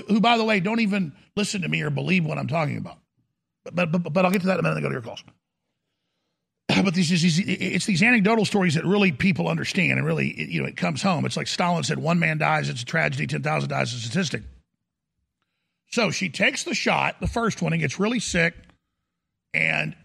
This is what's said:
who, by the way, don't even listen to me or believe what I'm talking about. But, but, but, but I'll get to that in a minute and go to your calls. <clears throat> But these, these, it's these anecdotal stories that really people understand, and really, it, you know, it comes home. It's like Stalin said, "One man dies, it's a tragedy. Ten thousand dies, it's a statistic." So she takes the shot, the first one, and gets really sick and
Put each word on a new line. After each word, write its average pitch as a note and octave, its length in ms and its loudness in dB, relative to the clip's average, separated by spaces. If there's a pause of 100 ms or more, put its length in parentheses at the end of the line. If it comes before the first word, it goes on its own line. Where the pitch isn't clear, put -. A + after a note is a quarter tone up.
who, A3 120 4
by A#3 160 4
the A3 80 2
way, G#3+ 160 2
don't G#3+ 180 0
even G3 340 0 (220)
listen G3+ 260 -2
to D#3 60 -4
me D#3+ 140 -2
or D3+ 80 -2
believe D3 340 2
what D3+ 140 -2
I'm C3+ 100 -4
talking C#3+ 300 -2
about. - 200 -10 (680)
But, - 100 -12
but, E3+ 160 0
but, E3+ 220 -2
but F#3 120 4
I'll F3+ 60 4
get G3 100 2
to F3+ 60 0
that F#3 60 4
in F3 80 0
a - 20 0
minute D#3 140 0
and D3+ 60 -4
go C#3+ 60 -2
to C3+ 40 -2
your C3 80 -6
calls. - 220 -14 (1500)
<clears throat> F#3 160 4
But F#3+ 80 0
these, E3 160 2
these, E3+ 280 4
it's F#3 480 -2
these F3 160 2
anecdotal A3 440 4
stories F3+ 300 2
that E3 100 0
really F#3+ 260 4
people E3 380 0
understand, D#2 500 0
and - 60 0
really, D3+ 240 0
it, D3+ 200 -8
you D#3+ 120 -2
know, C3+ 60 -4
it C#3 100 -12
comes E3+ 240 -4
home. D#3+ 240 0
It's B2+ 100 -4
like D#3 120 -6
Stalin F3 360 0
said, C#3+ 160 -2
"One D#3+ 180 2
man D#3+ 200 0
dies, D3+ 320 0
it's C3 120 -6
a A#2+ 40 -12
tragedy. D3+ 420 -2
Ten C#3+ 160 -4
thousand D3 260 -2
dies, C3+ 240 -2
it's A#2+ 120 -10
a - 20 -8
statistic." D#3 360 -4 (1500)
So G#3 200 0
she F#3 180 -4
takes B3 340 0
the F4 100 -4
shot, D3+ 460 0
the F#3 80 -2
first A3+ 340 -2
one, D#3+ 120 0
and E3 80 -2
gets D3 180 -2
really G#3+ 220 0
sick E3+ 340 0 (1000)
and D#3 520 -2